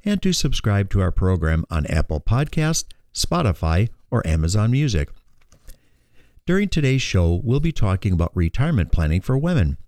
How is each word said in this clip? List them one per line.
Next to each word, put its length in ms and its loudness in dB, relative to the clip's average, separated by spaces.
and 140 -2
to 140 0
subscribe 560 0
to 100 2
our 100 2
program 600 0
on 160 -2
Apple 340 0
Podcasts, 640 -2
Spotify, 720 0
or 160 -2
Amazon 440 0
Music. 380 0
During 240 0
today's 320 2
show, 420 2
we'll 160 0
be 140 0
talking 400 0
about 240 0
retirement 560 0
planning 300 2
for 160 0
women. 500 0